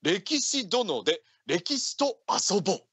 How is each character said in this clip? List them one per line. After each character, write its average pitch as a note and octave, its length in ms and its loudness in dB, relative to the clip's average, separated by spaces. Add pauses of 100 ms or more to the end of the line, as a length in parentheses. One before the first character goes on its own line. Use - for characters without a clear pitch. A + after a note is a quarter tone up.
歴 B3 400 0
史 B3 280 -2
殿 F#3+ 340 0
で、 D#3+ 180 2 (240)
歴 G#3+ 340 -2
史 - 180 -6
と C#4 200 2 (120)
遊 G#3 320 2
ぼ F3+ 120 2
う。 - 80 -2 (120)